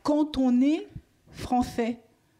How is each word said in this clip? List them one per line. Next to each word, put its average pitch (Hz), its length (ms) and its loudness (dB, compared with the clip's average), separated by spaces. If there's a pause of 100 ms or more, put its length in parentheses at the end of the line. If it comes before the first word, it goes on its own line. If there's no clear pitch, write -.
Quand 302 340 0
on 254 240 4
est 330 260 0 (440)
français, 247 680 -4 (400)